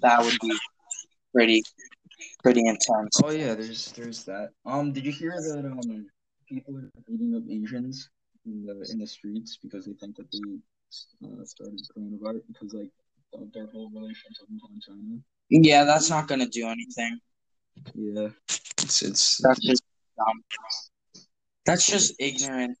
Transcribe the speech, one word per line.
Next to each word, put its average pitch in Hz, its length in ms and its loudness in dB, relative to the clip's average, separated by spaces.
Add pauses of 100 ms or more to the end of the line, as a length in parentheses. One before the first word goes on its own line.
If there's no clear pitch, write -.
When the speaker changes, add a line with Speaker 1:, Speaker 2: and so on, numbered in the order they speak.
Speaker 1:
that 120 220 8
would 117 180 2
be 110 160 0 (760)
pretty, 113 280 8 (800)
pretty 123 240 6
intense. 107 580 2
Speaker 2:
Oh, 151 80 2
yeah, 151 220 -2
there's, 113 380 -8
there's 117 340 -12
that. 104 260 -8 (140)
Um, 143 260 -2
did 135 140 -6
you 147 60 -2
hear 160 200 -6
that, 151 340 -6
um, 117 420 -8 (400)
people 269 300 -12
are - 120 -14 (160)
beating 233 300 -4
up 226 140 -6
Asians 127 600 -8 (360)
in 107 200 -12
the, 101 260 -12
in 113 80 -6
the 107 80 -8
streets 107 540 -12
because 95 240 -14
they 101 80 -12
think 101 220 -16
that - 160 -18
they, - 960 -14
uh, - 180 -16
started - 360 -16 (140)
coronavirus 107 520 -8
because, 104 260 -16
like, 104 180 -10 (420)
of 107 200 -16
their 110 140 -12
whole 110 260 -14
relationship 220 560 -16
in 214 100 -12 (220)
China? 107 380 -12 (300)
Speaker 1:
Yeah, 151 340 10
that's 151 260 6
not 156 180 0
gonna 131 200 2
do 117 200 -6
anything. 117 520 -6 (760)
Speaker 2:
Yeah. 107 360 -6 (520)
It's, - 200 0
it's - 420 2
Speaker 1:
That's 131 160 6
just 127 240 2 (340)
dumb. 113 240 0 (1200)
That's 175 200 4
just 202 320 2
ignorant 131 640 -4